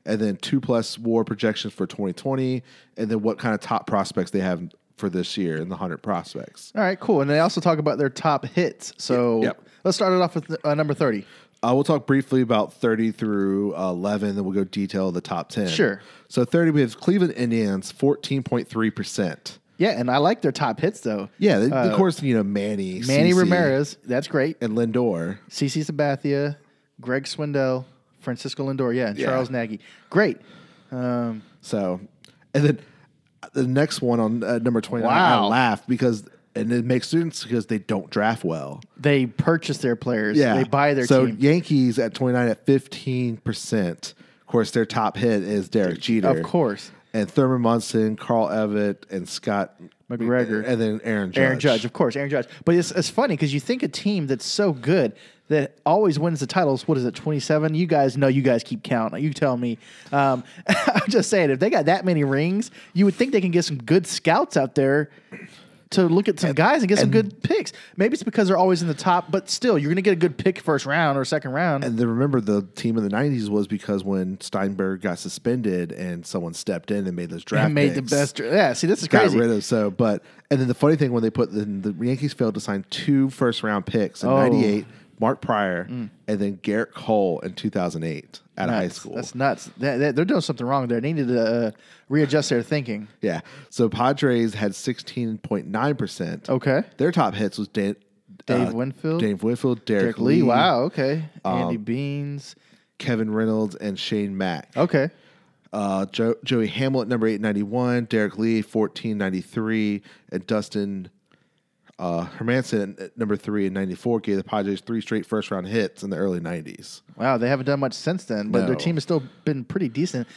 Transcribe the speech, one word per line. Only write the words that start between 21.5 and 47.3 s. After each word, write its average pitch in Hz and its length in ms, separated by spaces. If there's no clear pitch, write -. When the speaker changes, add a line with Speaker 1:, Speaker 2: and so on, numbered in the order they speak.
Speaker 1:
they, 123 100
Speaker 2:
Uh, 131 180
Speaker 1:
of - 80
course, 180 260
you 135 120
know, 110 80
Manny, 98 640
Speaker 2:
Manny 143 240
Speaker 1:
C - 20
C, 180 60
Speaker 2:
Ramirez, 151 640
that's 143 240
great. 151 320
Speaker 1:
and 110 160
Lindor. 107 640
Speaker 2:
C - 200
C 151 120
Sabathia, 143 760
Greg 127 240
Swindell, 135 600
Francisco 135 460
Lindor, 131 280
yeah, 123 140
and 104 100
Speaker 1:
Yeah. 131 100
Speaker 2:
Charles 131 200
Nagy. 117 320
Great. 180 260
Um, 120 500
Speaker 1:
So, 92 380
and 147 100
then 123 140
the 135 120
next 139 360
one 120 180
on, 113 240
uh, 117 140
number 117 240
twenty-nine, 117 300
I 160 280
Speaker 2:
Wow. 104 80
Speaker 1:
laughed 123 400
because, 120 360
and 110 180
it 120 120
makes 127 240
sense 165 340
because 113 240
they 110 120
don't 98 320
draft 110 340
well. 76 380
Speaker 2:
They 143 280
purchase 160 520
their 120 180
players. 107 400
Speaker 1:
Yeah. 123 200
Speaker 2:
They 131 80
buy 143 280
their 131 140
Speaker 1:
So 131 180
Speaker 2:
team. 113 160
Speaker 1:
Yankees 139 580
at 117 140
twenty-nine 123 360
at - 180
fifteen 127 720
percent. 101 760
Of - 40
course, 113 260
their 117 120
top 107 320
hit 107 260
is 98 280
Derek 92 300
Jeter. 110 280
Speaker 2:
Of 82 140
course. 113 480
Speaker 1:
And 104 160
Thurman 131 340